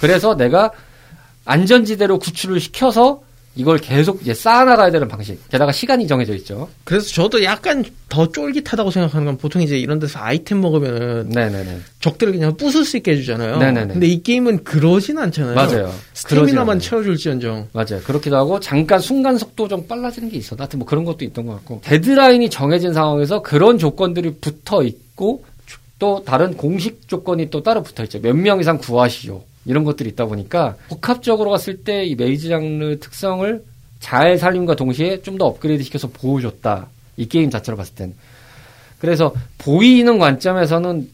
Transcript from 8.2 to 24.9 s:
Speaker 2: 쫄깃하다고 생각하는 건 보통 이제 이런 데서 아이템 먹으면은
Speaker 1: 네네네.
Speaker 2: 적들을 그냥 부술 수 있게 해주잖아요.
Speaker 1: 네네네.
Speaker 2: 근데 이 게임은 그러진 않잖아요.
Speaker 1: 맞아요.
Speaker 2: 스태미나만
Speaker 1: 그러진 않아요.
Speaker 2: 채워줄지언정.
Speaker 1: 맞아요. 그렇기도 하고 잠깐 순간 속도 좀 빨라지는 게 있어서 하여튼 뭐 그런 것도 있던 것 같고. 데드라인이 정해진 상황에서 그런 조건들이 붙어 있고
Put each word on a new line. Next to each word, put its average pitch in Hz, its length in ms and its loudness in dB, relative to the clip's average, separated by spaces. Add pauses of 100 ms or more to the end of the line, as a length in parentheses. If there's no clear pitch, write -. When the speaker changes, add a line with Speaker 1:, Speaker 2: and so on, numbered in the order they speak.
Speaker 2:
쫄깃하다고 285 580 -4
생각하는 156 360 0
건 135 100 -2
보통 151 240 -4
이제 143 180 0
이런 139 200 -2
데서 147 220 -6
아이템 160 420 -2
먹으면은 120 680 -2
Speaker 1:
네네네. 101 500 -4 (220)
Speaker 2:
적들을 196 320 0
그냥 156 240 -2
부술 285 300 0
수 - 100 -4
있게 180 160 0
해주잖아요. 120 460 -2
Speaker 1:
네네네. 117 340 2
Speaker 2:
근데 175 140 2
이 175 160 2
게임은 240 420 0
그러진 185 540 2
않잖아요. 151 360 -2
Speaker 1:
맞아요. 113 380 2 (220)
Speaker 2:
스태미나만 151 320 2
Speaker 1:
그러진 269 120 4
않아요. 220 220 0
Speaker 2:
채워줄지언정. 139 920 -4
Speaker 1:
맞아요. 107 320 -4
그렇기도 143 320 0
하고 156 220 2
잠깐 160 420 2
순간 262 360 0
속도 214 320 -6
좀 175 180 -6
빨라지는 233 440 -8
게 147 80 -8
있어서 107 200 -12
하여튼 139 200 -10
뭐 117 100 -6
그런 156 160 0
것도 165 220 -8
있던 117 180 -10
것 117 120 -10
같고. 104 280 -14
데드라인이 240 640 4
정해진 170 460 0
상황에서 151 480 0
그런 202 340 4
조건들이 170 640 -2
붙어 156 420 -2
있고 196 640 -6 (540)